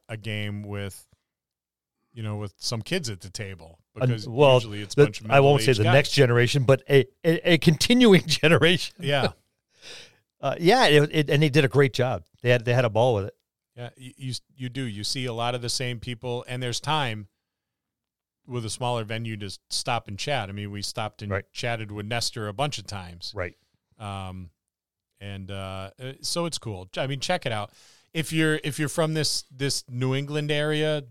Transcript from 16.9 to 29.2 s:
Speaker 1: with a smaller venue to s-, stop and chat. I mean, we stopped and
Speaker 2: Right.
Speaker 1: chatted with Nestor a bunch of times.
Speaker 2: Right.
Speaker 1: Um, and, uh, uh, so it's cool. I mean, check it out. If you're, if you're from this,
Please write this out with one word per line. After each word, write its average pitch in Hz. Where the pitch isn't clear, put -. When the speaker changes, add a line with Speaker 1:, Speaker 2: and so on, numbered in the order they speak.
Speaker 1:
with 123
a 107
smaller 120
venue 113
to 101
s-, 95
stop -
and 101
chat. 123
I 98
mean, 104
we 101
stopped -
and 101
Speaker 2:
Right. 98
Speaker 1:
chatted 113
with 104
Nestor 117
a 101
bunch 135
of 101
times. 87
Speaker 2:
Right. 90
Speaker 1:
Um, 95
and, 98
uh, 95
uh, 131
so 170
it's 156
cool. 92
I 151
mean, 139
check -
it 120
out. 104
If 160
you're, 156
if 151
you're 151
from 156
this, 151